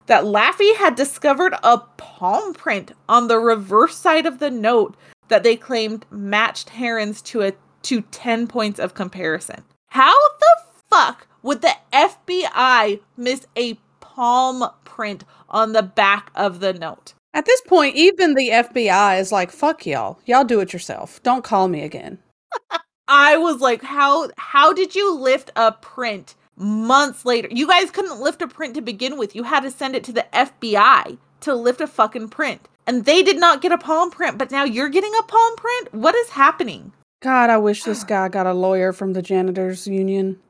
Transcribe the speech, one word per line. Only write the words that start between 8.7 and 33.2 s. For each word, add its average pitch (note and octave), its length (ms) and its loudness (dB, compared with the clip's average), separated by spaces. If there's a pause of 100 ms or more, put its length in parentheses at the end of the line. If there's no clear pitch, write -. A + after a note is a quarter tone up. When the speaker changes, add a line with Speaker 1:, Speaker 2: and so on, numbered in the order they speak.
Speaker 1:
of - 140 -6
comparison. F3+ 720 -8 (240)
How C4+ 260 4 (260)
the D#5+ 160 6 (360)
fuck D4 360 0 (140)
would B3+ 220 -4
the - 100 4 (180)
F D4+ 360 2
B F4+ 260 -4
I A3+ 460 2 (160)
miss B3+ 320 -6 (100)
a A#3 220 -6 (200)
palm B3+ 640 0 (220)
print G#3 380 -10 (260)
on A3 240 0
the A3 80 4
back G3+ 540 0
of F#3 240 -4
the F#3+ 140 -2
note? - 420 -14 (180)
Speaker 2:
At D4+ 120 -4
this B4+ 160 4
point, D4+ 340 2
even E4+ 400 4
the B3+ 160 0
F A#3 240 2
B A#3 140 0
I F#3+ 280 4
is F#3+ 140 -4
like, F#3 180 -2
"Fuck - 380 -4
y'all. A#2+ 400 -6
Y'all B3+ 160 4
do A3+ 160 0
it F#3+ 120 -4
yourself. - 520 -14
Don't B3 200 0
call F#3+ 240 0
me D#3+ 140 -4
again." - 420 -14
<laughs> - 60 -20 (800)
Speaker 1:
I C#4+ 280 6
was D#4+ 240 -2
like, A#3+ 200 0
"How, C#4 540 0
how D4 380 2
did F4 200 -4
you G4 220 -2
lift C4 400 -2
a A3+ 160 2
print A3 640 -12 (220)
months A3+ 680 0
later? A#3+ 240 -2
You A#3+ 160 -4
guys F4+ 240 2
couldn't F4+ 300 -8
lift D4+ 220 -4
a C4+ 80 -8
print C#4 240 -12
to C#4+ 80 -10
begin A#3+ 360 -8
with. G#3+ 160 -8
You A3+ 100 -10
had C4+ 180 -2
to C4 100 -10
send C4+ 240 -8
it - 80 -6
to B3+ 80 -14
the - 240 -6
F C#4 240 -2
B A3 160 -4
I A#3 420 4 (220)
to D4 160 -4
lift A#3+ 240 -2
a D4+ 80 -4
fucking A3 400 -2
print. C4 400 -8 (180)
And A#3+ 200 -2
they E4 180 4